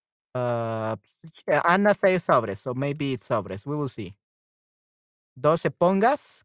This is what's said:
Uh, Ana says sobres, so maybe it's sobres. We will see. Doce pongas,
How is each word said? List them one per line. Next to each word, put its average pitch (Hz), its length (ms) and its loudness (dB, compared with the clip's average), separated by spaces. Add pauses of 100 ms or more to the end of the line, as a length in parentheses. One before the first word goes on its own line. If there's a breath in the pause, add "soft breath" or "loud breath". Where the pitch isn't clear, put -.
(340)
Uh, 113 600 -4 (720)
Ana 196 300 4
says 185 280 2
sobres, 113 360 2
so 127 160 -8
maybe 143 400 -4
it's - 120 -8
sobres. 98 380 -4
We 143 100 -6
will 147 140 -4
see. 95 260 -12 (1200)
Doce 151 360 2
pongas, 196 760 0